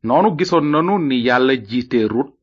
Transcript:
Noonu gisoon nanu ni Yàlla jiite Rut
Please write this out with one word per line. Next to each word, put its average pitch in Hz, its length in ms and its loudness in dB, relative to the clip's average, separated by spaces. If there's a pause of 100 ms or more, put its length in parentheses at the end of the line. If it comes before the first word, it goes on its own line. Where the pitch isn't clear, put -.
Noonu 156 340 0
gisoon 160 340 0
nanu 170 280 0
ni 135 220 -2
Yàlla 127 340 2
jiite 117 520 -2
Rut 117 360 -4